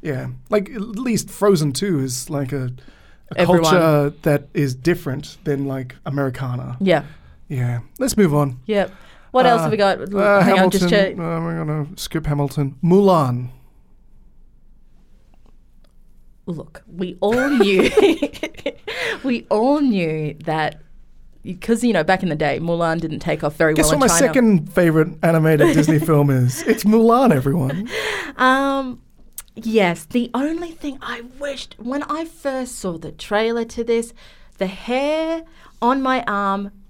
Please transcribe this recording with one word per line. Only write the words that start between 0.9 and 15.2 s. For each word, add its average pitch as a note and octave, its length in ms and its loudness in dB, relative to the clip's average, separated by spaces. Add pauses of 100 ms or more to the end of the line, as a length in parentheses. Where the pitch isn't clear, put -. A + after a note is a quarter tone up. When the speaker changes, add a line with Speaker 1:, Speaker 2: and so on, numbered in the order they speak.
Speaker 1:
Frozen D#3+ 440 2
two F3 260 -2
is, C3 300 -6
like, C#3+ 240 -4
a, C3 180 -6 (600)
a - 80 -8
Speaker 2:
Everyone. F3 240 4
Speaker 1:
culture D#3 580 4
that C#3+ 320 0
is C#3 220 -2
different D3 680 -4
than, C#3 220 -4
like, C3+ 300 -8 (100)
Americana. B2+ 760 -4
Speaker 2:
Yeah. E3+ 240 2 (460)
Speaker 1:
Yeah. A#2+ 300 -4 (200)
Let's B3+ 160 -2
move F#3 180 4
on. C#3 340 0
Speaker 2:
Yep. G3 240 -2 (400)
What B3+ 140 4
else A#3 140 4
Speaker 1:
Uh, A3 40 0
Speaker 2:
have A3 80 0
we G#3+ 60 0
got? G3 360 0
Speaker 1:
uh, G3+ 280 4
Speaker 2:
Hang F#3+ 180 4
on, F#3 120 4
just F#3 140 2
Speaker 1:
Hamilton. F3 40 2
Speaker 2:
check. G3 240 2
Speaker 1:
Uh, E3 280 -4
we're E3 240 -4
gonna D3+ 220 -4 (100)
skip - 300 -6
Hamilton. C#3+ 560 -2
Mulan. E3 680 4 (3000)